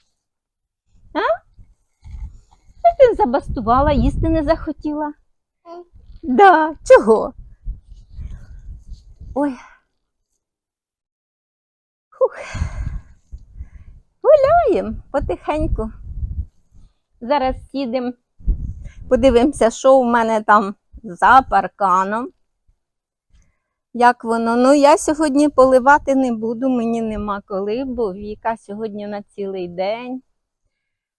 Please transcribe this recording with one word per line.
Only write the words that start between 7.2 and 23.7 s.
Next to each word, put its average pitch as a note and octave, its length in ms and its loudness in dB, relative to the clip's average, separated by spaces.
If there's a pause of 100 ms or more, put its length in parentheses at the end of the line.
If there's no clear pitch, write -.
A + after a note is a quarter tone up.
Ой. C4+ 200 -4 (2500)
Хух. - 280 -4 (1900)
Гуляємо C5+ 720 4 (160)
потихеньку. D#4 800 -4 (1300)
Зараз C4 340 -2 (160)
сідемо, B3+ 420 -4 (960)
подивимося, A#3+ 600 4
що C4+ 300 4
в B3 60 2
мене A3+ 360 0
там G3+ 340 2 (280)
за A3 380 4
парканом. G3 920 -2 (1600)